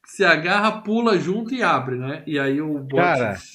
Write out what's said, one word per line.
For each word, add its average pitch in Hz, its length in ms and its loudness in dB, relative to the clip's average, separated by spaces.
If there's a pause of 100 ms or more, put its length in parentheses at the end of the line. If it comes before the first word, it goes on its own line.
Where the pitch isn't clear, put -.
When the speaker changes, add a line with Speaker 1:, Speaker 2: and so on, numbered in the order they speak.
Speaker 1:
se - 200 -2
agarra, 180 480 2 (100)
pula 220 380 2
junto 220 340 -4
e 247 80 -2
abre, 131 340 0
né? 139 300 -6
E 147 100 -4
aí 139 240 0
o 151 200 -4
bote 135 160 -4
Speaker 2:
Cara, 135 400 2
Speaker 1:
vai - 20 -14 (160)